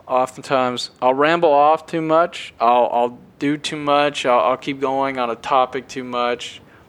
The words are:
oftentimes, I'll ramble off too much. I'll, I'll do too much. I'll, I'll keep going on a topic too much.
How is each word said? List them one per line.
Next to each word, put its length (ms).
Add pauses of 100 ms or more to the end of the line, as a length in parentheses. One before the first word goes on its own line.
oftentimes, 840 (120)
I'll 120
ramble 380
off 340
too 160
much. 580
I'll, 320
I'll 260 (200)
do 180
too 200
much. 500
I'll, 140
I'll 160
keep 240
going 380
on 120
a 60
topic 520
too 160
much. 560 (280)